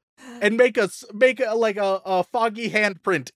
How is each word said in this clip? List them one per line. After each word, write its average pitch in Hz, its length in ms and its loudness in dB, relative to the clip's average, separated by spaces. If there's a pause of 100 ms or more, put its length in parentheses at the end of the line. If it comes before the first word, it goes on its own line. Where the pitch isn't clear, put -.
(420)
and 208 160 2
make 247 180 4
us, 202 260 -2 (120)
make 254 260 2
a, 226 140 -2
like, 220 240 0
a, 190 260 0
a 185 180 0
foggy 226 460 -2
handprint 190 680 -2